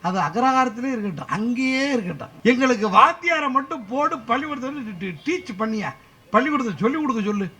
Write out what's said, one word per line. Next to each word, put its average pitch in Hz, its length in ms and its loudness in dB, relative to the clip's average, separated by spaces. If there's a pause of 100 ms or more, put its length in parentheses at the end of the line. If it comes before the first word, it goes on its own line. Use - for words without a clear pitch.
அது 190 180 -2
அக்ரஹாரத்திலே 247 720 0
இருக்கட்டும், 202 360 -4
அங்கேயே 262 640 0
இருக்கட்டும். 175 380 -4 (140)
எங்களுக்கு 240 460 4
வாத்தியாரை 302 600 4
மட்டும் 269 380 -2
போடு, 294 320 -2
பள்ளிக்கூடத்தை 262 520 -4
வந்து 254 280 -8
டீ-, 185 300 -6
டீச் 254 300 -4
பண்ணியா, 220 300 -2 (420)
பள்ளிக்கூடத்தை 254 480 2
சொல்லி 247 200 2
கொடுக்க 233 220 0
சொல்லு 202 380 -2